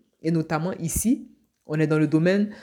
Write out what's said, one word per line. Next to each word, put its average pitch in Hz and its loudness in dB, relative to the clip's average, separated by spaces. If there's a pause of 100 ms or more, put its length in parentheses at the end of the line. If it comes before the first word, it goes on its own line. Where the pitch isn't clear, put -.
(220)
et 165 -2
notamment 160 -2
ici, - -2 (340)
on 151 -4
est 156 4
dans 156 2
le 156 4
domaine 180 2